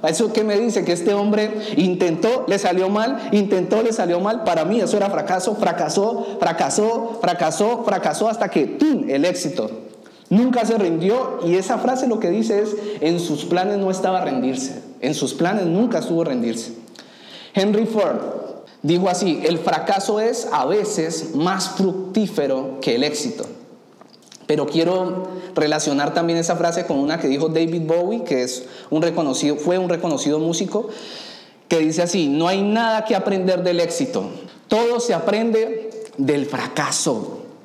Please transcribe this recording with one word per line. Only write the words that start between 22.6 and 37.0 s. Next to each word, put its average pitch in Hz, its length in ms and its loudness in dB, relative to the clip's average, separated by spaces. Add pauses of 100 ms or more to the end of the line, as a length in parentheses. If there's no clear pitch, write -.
que 127 140 0
el 123 100 2
éxito". 147 420 -4 (1000)
Pero 147 220 0
quiero 180 640 0 (260)
relacionar 151 580 0
también 170 240 2
esa 170 180 0
frase 170 300 0
con 143 140 0
una 156 200 0
que 151 80 0
dijo 143 220 2
David 165 380 0
Bowie, 175 360 0
que 127 200 0
es - 220 -8 (240)
un 156 120 2
reconocido, 151 540 0
fue 175 220 0
un 180 120 0
reconocido 156 480 0
músico, 180 520 -2 (760)
que 165 120 2
dice 160 240 2
así: 175 240 0
"No 156 200 2
hay 196 140 2
nada 220 440 2
que 208 100 0
aprender 185 480 0
del 175 160 2
éxito, 147 500 -2 (380)
todo 233 320 2
se 233 160 0
aprende 220 760 0 (280)
del 139 280 0
fracaso". 131 920 -4 (280)